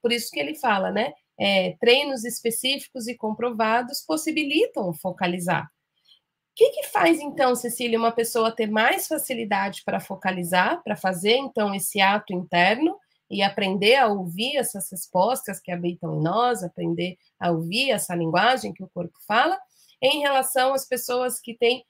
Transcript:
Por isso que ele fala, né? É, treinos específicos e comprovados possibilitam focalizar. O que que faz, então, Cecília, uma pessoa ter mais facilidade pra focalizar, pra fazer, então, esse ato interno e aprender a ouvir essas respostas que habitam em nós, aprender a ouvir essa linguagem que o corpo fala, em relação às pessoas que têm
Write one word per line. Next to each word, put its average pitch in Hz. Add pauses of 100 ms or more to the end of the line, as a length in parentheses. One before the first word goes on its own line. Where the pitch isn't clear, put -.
Por 240
isso 233
que -
ele 294
fala, 196
né? 226 (260)
É, 190
treinos 254
específicos 240
e 240
comprovados 226
possibilitam 302
focalizar. 175
O - (880)
que 523
que 605
faz, 330
então, 277
Cecília, 233
uma 226
pessoa 226
ter 220
mais 262
facilidade 208
pra 196
focalizar, 185
pra 208
fazer, 190
então, 220
esse 196
ato 202
interno 196 (320)
e 196
aprender 196
a 262
ouvir 202
essas 202
respostas 196
que -
habitam 175
em -
nós, 214
aprender 175 (220)
a 180
ouvir 175
essa 190
linguagem 190
que 185
o 180
corpo 170
fala, 285 (420)
em 285
relação 269
às 269
pessoas 247
que 233
têm 247